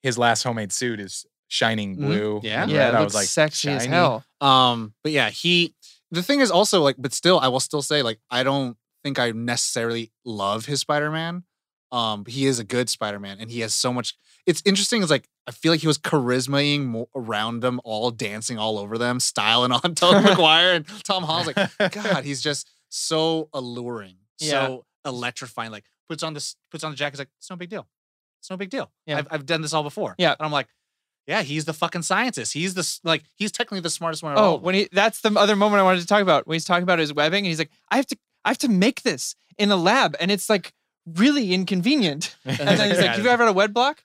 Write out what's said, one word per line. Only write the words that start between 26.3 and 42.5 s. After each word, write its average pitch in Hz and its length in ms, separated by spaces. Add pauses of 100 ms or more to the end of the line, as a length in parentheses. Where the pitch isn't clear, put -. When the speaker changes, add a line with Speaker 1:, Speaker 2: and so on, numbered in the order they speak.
Speaker 2:
this, - 220 (160)
puts 160 120
on 156 80
the 139 60
jacket. 143 180
He's 139 40
like, 139 180
"It's - 120
no 190 80
big 175 120
deal. 190 180 (540)
It's - 80
no 190 80
big 190 140
deal. - 200 (140)
Speaker 3:
Yeah. 147 140
Speaker 2:
I've, 147 100
I've 147 160
done 160 160
this 147 120
all 156 100
before." 147 340
Speaker 3:
Yeah. 170 140
Speaker 2:
And 156 140
I'm 156 60
like, 139 180 (580)
"Yeah, 190 160
he's 147 220
the 156 80
fucking 170 300
scientist. 202 500
He's 180 200
the 180 60
s-, - 240
like, 160 200 (120)
he's 202 160
technically 208 300
the 165 100
smartest 165 320
one 151 80
of 143 80
all 214 40
Speaker 3:
Oh, 180 120
Speaker 2:
of - 60
them." 156 40
Speaker 3:
when 185 100
he, 202 180
that's 202 280
the 214 160
other 208 180
moment 208 260
I - 20
wanted 185 180
to 170 60
talk 208 160
about. 165 240
When 160 80
he's 160 100
talking 180 180
about 180 160
his 151 140
webbing, 156 320
and - 20
he's 160 120
like, 160 120 (200)
"I 208 60
have 269 100
to, 262 100 (280)
I - 40
have 269 100
to 277 100
make 202 340
this 160 320 (220)
in 208 140
a 196 60
lab, 196 420
and 180 120
it's, 202 180
like, 208 240 (320)
really 208 480
inconvenient." 185 880
Speaker 1:
<laughs> - 40
Speaker 3:
And 127 140